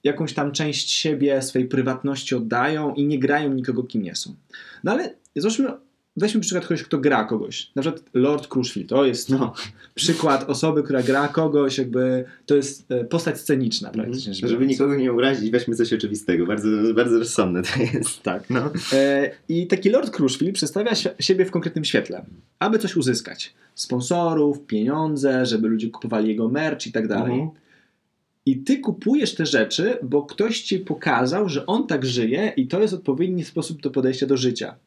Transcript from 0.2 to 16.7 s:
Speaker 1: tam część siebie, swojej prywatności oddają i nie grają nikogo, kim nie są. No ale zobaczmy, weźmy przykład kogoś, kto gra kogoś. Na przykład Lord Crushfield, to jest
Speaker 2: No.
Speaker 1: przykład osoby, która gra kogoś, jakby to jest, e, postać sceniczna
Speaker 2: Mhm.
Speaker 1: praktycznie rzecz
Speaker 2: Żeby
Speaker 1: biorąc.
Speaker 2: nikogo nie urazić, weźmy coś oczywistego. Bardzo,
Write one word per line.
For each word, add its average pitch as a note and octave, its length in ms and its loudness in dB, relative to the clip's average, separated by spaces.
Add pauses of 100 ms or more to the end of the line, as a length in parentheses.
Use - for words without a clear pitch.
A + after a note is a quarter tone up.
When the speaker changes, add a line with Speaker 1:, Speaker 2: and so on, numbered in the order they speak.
Speaker 1:
tam C#3+ 180 -2
część D3+ 400 -2
siebie, C#3 500 2
swojej B2+ 260 0
prywatności C3 680 0
oddają B2+ 580 0
i C#3+ 120 2
nie D3 140 2
grają C#3+ 340 2
nikogo, B2+ 300 -2
kim A#2 180 -4
nie F2 140 -8
są. - 200 -10 (480)
No F3+ 80 0
ale D4+ 220 -2 (220)
zobaczmy, A3 320 0 (500)
weźmy G#3+ 240 2
przykład F3+ 260 -2
kogoś, E3+ 160 -2
kto - 140 0
gra C3 260 4
kogoś. - 520 -6
Na C3+ 60 0
przykład E3 220 -4 (100)
Lord C#3+ 340 2
Crushfield, A#2+ 420 -4
to C3+ 160 4
jest A#2 240 0
Speaker 2:
No. C3 240 0 (420)
Speaker 1:
przykład D3+ 540 0
osoby, D3+ 340 2
która C3 200 0
gra C3+ 240 2
kogoś, C#3+ 500 2
jakby B2+ 480 0 (200)
to C#3+ 100 4
jest, - 360 -2
e, B2 140 0
postać E3 340 -2
sceniczna B2+ 500 0
Speaker 2:
Mhm. A2 160 -4
Speaker 1:
praktycznie A#2+ 280 -6
rzecz F#2+ 160 -6
Speaker 2:
Żeby A2+ 40 2
Speaker 1:
biorąc. C3 260 2
Speaker 2:
nikogo C#3+ 160 4
nie C3 180 2
urazić, A#2+ 380 2
weźmy A#2+ 240 0
coś A#2 180 2
oczywistego. G#2 520 0
Bardzo, G#2+ 220 -2 (280)